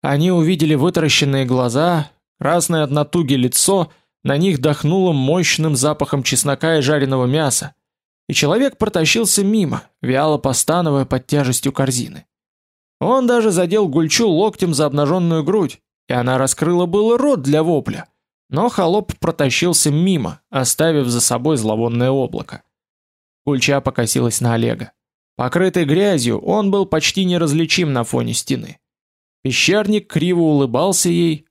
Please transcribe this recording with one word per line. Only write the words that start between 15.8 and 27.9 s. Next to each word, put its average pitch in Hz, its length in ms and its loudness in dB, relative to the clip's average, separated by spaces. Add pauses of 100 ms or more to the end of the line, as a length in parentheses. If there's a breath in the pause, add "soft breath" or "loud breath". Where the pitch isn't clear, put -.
и 127 60 -4
она 127 240 0
раскрыла 170 480 0
было 208 320 2
рот 220 240 0
для 147 220 2
вопля, 156 460 -2 (400)
но 190 200 0
холоп 196 500 0
протащился 160 720 0
мимо, 160 580 0
оставив 143 580 0
за 120 140 0
собой 127 360 0
зловонное 117 540 0
облако. - 520 -4 (800)
Гульча 139 360 0
покосилась 123 600 -2
на 117 140 0
Олега. 117 360 -2 (460)
Покрытый 175 480 0
грязью, 143 540 0
он 196 300 -2
был 196 160 0
почти 175 380 -2
неразличим 165 680 0